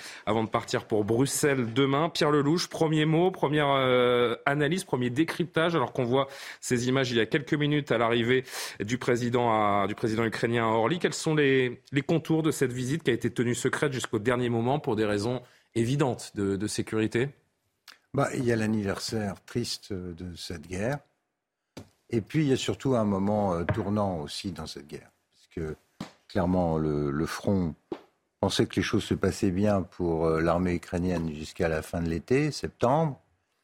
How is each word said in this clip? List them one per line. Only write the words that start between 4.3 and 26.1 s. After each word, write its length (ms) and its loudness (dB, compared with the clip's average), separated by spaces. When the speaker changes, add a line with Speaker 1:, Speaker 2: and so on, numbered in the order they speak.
Speaker 1:
analyse, 380 0
premier 280 -2
décryptage, 680 0
alors 160 0
qu'on 120 0
voit 240 2
ces 280 0
images 240 2
il 60 2
y 20 6
a 60 4
quelques 280 -2
minutes 380 0
à 60 4
l'arrivée 420 4
du 140 -2
président 560 0
à, 340 2
du 80 -6
président 300 0
ukrainien 400 0
à 40 2
Orly. 300 2
Quels 140 0
sont 220 -2
les, 480 2
les 80 0
contours 420 2
de 80 2
cette 220 0
visite 300 -2
qui 80 2
a 20 4
été 180 0
tenue 240 0
secrète 380 0
jusqu'au 260 -4
dernier 300 0
moment 300 0
pour 180 -2
des 80 2
raisons 380 -2
évidentes 640 0
de, 200 0
de 100 -4
sécurité ? 640 0
Speaker 2:
Bah, 200 0
il 100 -2
y 60 2
a 60 4
l'anniversaire 800 -2
triste 480 -8
de 420 -10
cette 320 -12
guerre. 320 -4
Et 140 0
puis, 180 -2
il 80 2
y 40 4
a 40 6
surtout 400 -2
un 80 2
moment, 480 2
euh, 100 0
tournant 560 -2
aussi 320 -8
dans 160 -10
cette 220 -14
guerre. 220 -16
Parce 220 -20
que, 220 -6